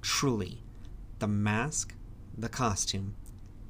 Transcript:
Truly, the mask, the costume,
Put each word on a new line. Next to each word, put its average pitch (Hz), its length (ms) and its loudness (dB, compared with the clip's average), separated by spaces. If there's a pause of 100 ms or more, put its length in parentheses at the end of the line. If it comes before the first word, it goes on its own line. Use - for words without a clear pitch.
Truly, 107 600 2 (560)
the 107 80 2
mask, 104 680 4 (420)
the 110 120 -2
costume, 104 640 2 (560)